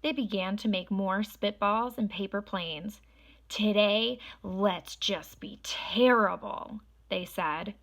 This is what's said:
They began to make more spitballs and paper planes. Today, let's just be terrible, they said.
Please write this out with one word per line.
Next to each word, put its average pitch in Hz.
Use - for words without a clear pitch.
They 302
began 208
to 214
make 190
more 190
spitballs 208
and 214
paper 202
planes. 175
Today, 214
let's 190
just -
be -
terrible, 214
they 185
said. 175